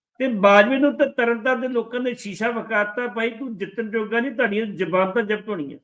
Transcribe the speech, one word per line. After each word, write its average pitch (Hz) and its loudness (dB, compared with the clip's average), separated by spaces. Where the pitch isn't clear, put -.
ਤੇ 262 0
ਬਾਜਵੇ 208 6
ਨੂੰ 277 2
ਤਾਂ 285 4
ਤਰਨਤਾਰਨ 233 0
ਦੇ 262 -4
ਲੋਕਾਂ 240 -4
ਨੇ 247 -2
ਸ਼ੀਸ਼ਾ 202 -4
ਵਿਖਾ 214 -2
ਦਿੱਤਾ, 240 -4
"ਭਾਈ 226 -2
ਤੂੰ 226 -10
ਜਿੱਤਣ 196 -6
ਜੋਗਾ 220 -2
ਨਹੀਂ, 254 -2
ਤੁਹਾਡੀਆਂ 220 0
ਜ਼ਬਾਨ 185 0
ਤਾਂ 233 0
ਜ਼ਬਤ 208 -4
ਹੋਣੀਆਂ।" 143 -8